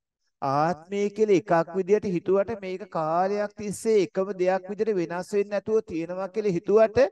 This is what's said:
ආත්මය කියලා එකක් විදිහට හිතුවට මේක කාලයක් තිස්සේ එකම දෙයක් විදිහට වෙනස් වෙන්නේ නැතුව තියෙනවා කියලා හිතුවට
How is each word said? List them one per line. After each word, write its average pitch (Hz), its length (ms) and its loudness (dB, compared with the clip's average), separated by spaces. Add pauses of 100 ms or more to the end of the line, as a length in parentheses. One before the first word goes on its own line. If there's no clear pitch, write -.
(420)
ආත්මය 160 680 -2
කියලා 208 280 2
එකක් 170 340 2
විදිහට 190 360 0
හිතුවට 190 520 0
මේක 185 300 -10
කාලයක් 185 680 -2
තිස්සේ 208 460 0
එකම 190 320 -2
දෙයක් 185 340 0
විදිහට 208 300 -4
වෙනස් 175 340 -4
වෙන්නේ 202 220 -2
නැතුව 214 320 -2
තියෙනවා 180 440 -6
කියලා 208 240 -2
හිතුවට 214 460 4 (140)